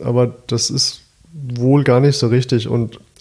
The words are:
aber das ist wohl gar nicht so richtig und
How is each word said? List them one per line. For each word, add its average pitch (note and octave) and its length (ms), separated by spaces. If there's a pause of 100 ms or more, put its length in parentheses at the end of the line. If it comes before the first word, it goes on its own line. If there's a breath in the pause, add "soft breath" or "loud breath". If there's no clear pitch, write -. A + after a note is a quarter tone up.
aber A#2+ 280 (140)
das - 240
ist - 320 (320)
wohl C3+ 500
gar B2+ 160
nicht C#3 160
so A#2+ 120
richtig A#2+ 380
und A#2 320 (220)